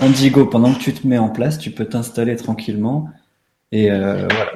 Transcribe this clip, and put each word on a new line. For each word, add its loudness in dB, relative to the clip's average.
indigo 4
pendant 4
que -8
tu -4
te -4
mets 2
en 2
place. -4
Tu -12
peux -6
t'installer -4
tranquillement. -6
Et, 2
euh, -2
voilà, -2